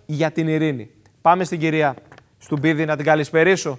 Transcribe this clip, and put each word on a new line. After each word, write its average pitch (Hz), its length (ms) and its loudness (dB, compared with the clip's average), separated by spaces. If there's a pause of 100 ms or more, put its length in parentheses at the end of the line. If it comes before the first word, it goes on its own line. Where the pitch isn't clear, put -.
για 156 240 -2
την 160 180 -2
ειρήνη. 151 420 -2 (320)
Πάμε 180 220 4
στην 175 140 -6
κυρία 156 360 0 (440)
Στουμπίδη 151 460 -2
να 151 120 -2
την 143 80 -10
καλησπερίσω, 160 760 2